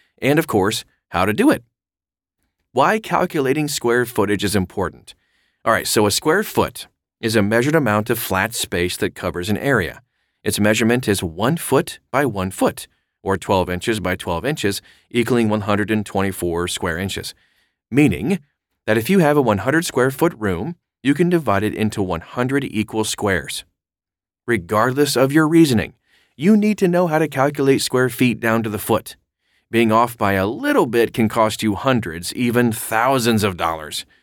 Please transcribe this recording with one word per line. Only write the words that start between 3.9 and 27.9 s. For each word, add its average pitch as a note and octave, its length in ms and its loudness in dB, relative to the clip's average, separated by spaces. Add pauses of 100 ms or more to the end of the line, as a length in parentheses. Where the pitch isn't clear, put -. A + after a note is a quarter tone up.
footage G#2 400 -2
is F#2 100 0
important. F#2+ 580 -4 (520)
All A2+ 80 4
right, F2+ 140 0
so G#2+ 180 2
a G#2 60 2
square F3+ 320 0
foot - 440 -4 (320)
is A2+ 160 -2
a A2 60 4
measured A#2+ 340 2
amount A2 340 0
of A#2 100 -2
flat G2 340 -2
space F2+ 440 -4
that G2 180 -4
covers F2+ 340 -6
an G#2 80 0
area. G2+ 440 -2 (420)
Its G#2 160 -4
measurement A2 480 2
is G2+ 160 0
one G2 340 -2
foot - 420 -2 (120)
by C#3+ 140 0
one G2 260 -4
foot, - 360 -4 (360)
or F#2+ 140 0
twelve F#2 320 0
inches G#2 300 -2
by G#2+ 160 -2
twelve F2 300 -6
inches, B2+ 360 -2 (280)
equaling A#2+ 400 0
one G#2+ 120 0
hundred G2+ 300 0
and G#2+ 140 0
twenty-four F2+ 600 -4
square E2+ 300 -4
inches, F#2 360 -6 (560)
meaning C3+ 500 2 (460)
that A2 120 2
if A#2 120 -2
you G3 100 4
have D3+ 160 4
a D3 60 4
one G#2+ 180 2
hundred C#3+ 260 0
square C3 260 0
foot E3 260 0
room, G#2+ 380 -4 (280)
you C3+ 100 4
can F3 160 0
divide A#2+ 340 2
it G#2 120 -2
into G#2+ 280 -2
one F2 180 -4
hundred B2+ 420 -4
equal G#2+ 400 -4
squares. - 640 -4 (800)
Regardless A#2 720 0
of C3+ 160 2
your D#3 140 4
reasoning, D3+ 480 4 (420)
you F#3 180 4
need G#3 220 2
to F#3+ 100 0
know F3 200 2
how D#3 120 2
to D#3+ 80 2
calculate C#3 540 2
square B2+ 280 0